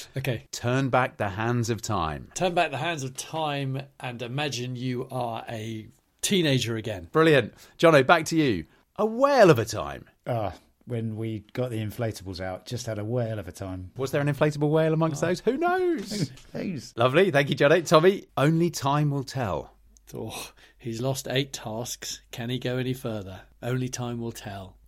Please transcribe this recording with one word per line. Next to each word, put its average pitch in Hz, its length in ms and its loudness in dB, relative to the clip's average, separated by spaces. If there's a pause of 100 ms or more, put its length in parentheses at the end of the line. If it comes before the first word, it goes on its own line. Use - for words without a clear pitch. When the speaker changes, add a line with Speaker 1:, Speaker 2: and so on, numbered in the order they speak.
(180)
Speaker 1:
Okay. 131 340 -4
Speaker 2:
Turn 127 380 0
back 127 280 2
the 104 120 -2
hands 113 420 0
of 110 100 -4
time. 80 540 -2
Speaker 1:
Turn 175 180 0
back 170 180 2
the 135 60 -4
hands 156 260 -4
of 131 120 -8
time 143 680 -4 (180)
and 123 220 -10
imagine 127 540 -6
you 127 340 -4
are 120 400 -6
a 110 380 -10 (340)
teenager 135 540 2
again. 101 380 -6
Speaker 2:
Brilliant. 151 400 6 (260)
Jono, 156 260 8
back 165 200 6
to 165 100 -2
you. 120 300 2 (320)
A 214 80 2
whale 240 440 8
of 131 80 8
a 110 80 0
time. 71 400 -8 (220)
Speaker 3:
Ah, 110 260 -2 (320)
when 113 300 -4
we 110 380 -6
got 123 180 -2
the 110 80 -4
inflatables 98 640 -6
out, 92 260 -8
just 120 180 -8
had 107 140 -4
a 104 60 -6
whale 113 340 -2
of 90 80 -10
a 87 60 -10
time. 92 440 -10
Speaker 2:
Was 135 140 -4
there 147 100 0
an 143 100 0
inflatable 147 380 0
whale 160 240 2
amongst 156 300 0
Speaker 1:
Oh. 165 40 2
Speaker 2:
those? 180 120 -2
Who 254 180 0
knows? 311 720 0 (220)
Speaker 3:
Who - 80 -8
knows? 165 380 -8
Speaker 2:
Lovely. 143 340 4
Thank 143 180 4
you, 180 60 0
Jono. 156 320 6
Tommy, 180 380 6 (120)
only 160 320 4
time 147 400 0
will 139 140 -2
tell. 101 480 -4 (420)
Speaker 1:
Oh, - 380 -10 (260)
he's 113 240 -8
lost 135 280 -4
eight 139 220 -2
tasks. - 680 -10 (100)
Can 117 200 -8
he 127 80 -2
go 127 180 -2
any 127 160 -2
further? 107 480 -8 (220)
Only 127 260 -2
time 120 320 -6
will 117 100 -6
tell. 98 460 -14 (100)